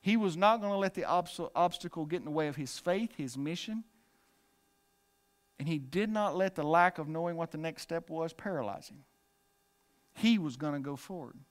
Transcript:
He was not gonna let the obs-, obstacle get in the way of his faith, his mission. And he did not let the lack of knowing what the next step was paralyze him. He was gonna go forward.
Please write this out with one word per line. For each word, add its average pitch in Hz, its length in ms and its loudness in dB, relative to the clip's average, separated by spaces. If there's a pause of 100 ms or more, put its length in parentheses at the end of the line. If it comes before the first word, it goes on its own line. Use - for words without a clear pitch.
He 208 160 4
was 196 200 2
not 214 240 6
gonna 202 180 0
let 196 160 0
the 185 120 -2
obs-, 175 340 0 (160)
obstacle 170 500 0
get 165 120 -2
in - 60 -8
the 151 60 -6
way 151 160 0
of 143 80 -4
his 131 240 -6
faith, 196 380 -2
his 131 200 -6
mission. 175 460 -4 (1800)
And 135 80 -6
he 160 120 0
did 160 320 -2
not 208 260 0
let 190 180 2
the - 80 -2
lack 170 360 6
of 151 100 -6
knowing 165 280 -2
what 165 140 -4
the 160 80 -8
next 160 220 -6
step 165 300 -6
was 160 240 -4
paralyze 127 560 -6
him. 123 140 -20 (1080)
He 226 260 4
was 143 200 -2
gonna 143 220 -2
go 143 160 -6
forward. 156 420 -12 (120)